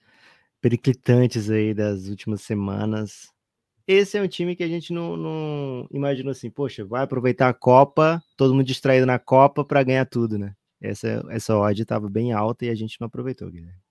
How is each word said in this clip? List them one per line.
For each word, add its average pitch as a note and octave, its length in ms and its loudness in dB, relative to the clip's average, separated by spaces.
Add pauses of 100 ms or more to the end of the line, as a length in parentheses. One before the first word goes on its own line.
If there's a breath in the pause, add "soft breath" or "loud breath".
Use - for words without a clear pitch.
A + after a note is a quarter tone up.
(600 soft breath)
periclitantes A#2+ 880 2
aí G#2+ 240 0
das G2+ 340 -2
últimas G2+ 340 -8
semanas. G#2 920 -6 (560)
Esse G3 300 2
é G3+ 40 -2
um F#3+ 60 -2
time F3 280 -6
que F3 80 -6
a E3+ 40 -2
gente E3+ 260 -8
não, E3+ 240 -6
não D3+ 720 -8
imaginou C#3 400 -4
assim, B2 180 -12
"Poxa, B2 360 -8
vai A#2+ 180 -4
aproveitar B2+ 460 2
a A#2+ 40 2
Copa, D3 680 4 (140)
todo C3+ 180 4
mundo C3+ 120 2
distraído C3 400 2
na B2+ 120 2
Copa C#3 480 4
pra C#3 180 2
ganhar C3 220 0
tudo", A2+ 320 -4
né? G2+ 180 -8 (240)
Essa, A2 500 -6
essa A2 280 0
odd G#2 280 2
tava G#2+ 220 -4
bem A2+ 260 -2
alta A2 320 -2
e A#2 40 -4
a A2+ 60 -4
gente A2 260 -10
não A#2 60 -6
aproveitou, B2 420 -10
Guilherme. F2 300 -20 (120)